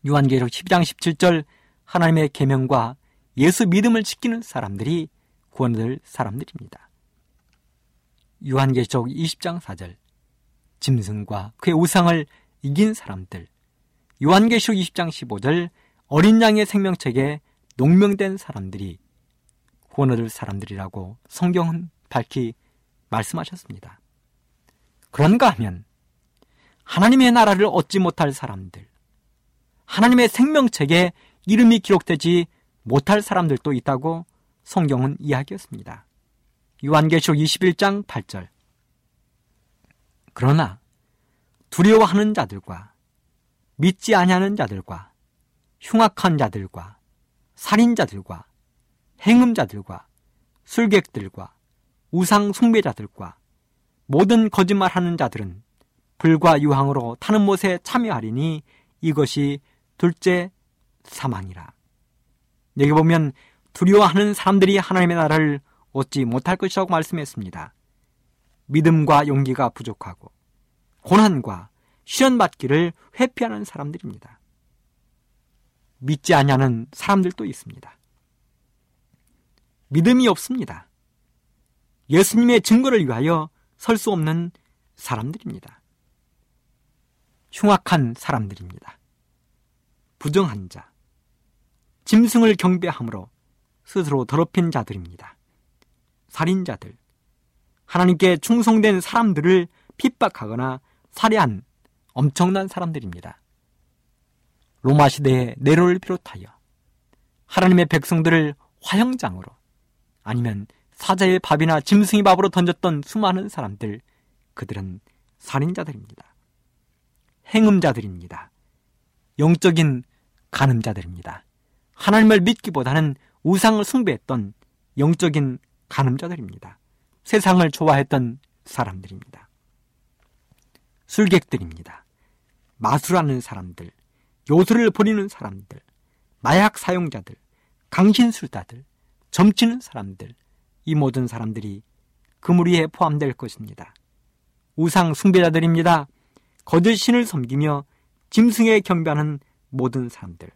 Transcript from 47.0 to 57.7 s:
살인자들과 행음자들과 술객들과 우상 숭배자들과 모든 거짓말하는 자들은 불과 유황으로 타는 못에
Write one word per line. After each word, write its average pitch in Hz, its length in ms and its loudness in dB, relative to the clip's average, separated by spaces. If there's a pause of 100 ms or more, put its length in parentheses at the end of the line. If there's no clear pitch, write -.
살인자들과 202 880 -2 (800)
행음자들과 202 840 0 (580)
술객들과 170 880 -2 (560)
우상 202 420 0
숭배자들과 143 840 -2 (720)
모든 202 440 2
거짓말하는 185 640 0
자들은 104 460 -8 (560)
불과 160 420 4
유황으로 139 600 -2
타는 214 220 2
못에 190 400 0